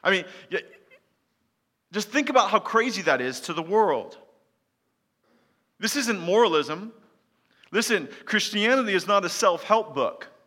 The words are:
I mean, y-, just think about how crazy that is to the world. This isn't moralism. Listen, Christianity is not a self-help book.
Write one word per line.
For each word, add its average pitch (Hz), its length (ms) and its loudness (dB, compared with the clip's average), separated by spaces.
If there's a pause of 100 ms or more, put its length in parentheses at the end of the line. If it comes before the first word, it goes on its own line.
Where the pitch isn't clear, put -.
I 180 80 2
mean, 185 140 0 (260)
y-, 170 120 -6 (1300)
just 208 180 -6
think 294 200 0
about 240 200 4
how 208 100 4
crazy 226 440 0
that 143 180 2
is 123 200 -6
to 175 120 -8
the 156 80 -4
world. 170 560 0 (1600)
This 220 160 -4
isn't 233 240 -2
moralism. 175 760 0 (760)
Listen, 202 380 0 (160)
Christianity 220 680 0
is 180 140 -2
not 202 160 2
a 175 60 -4
self-help 208 640 0
book. - 360 -4 (180)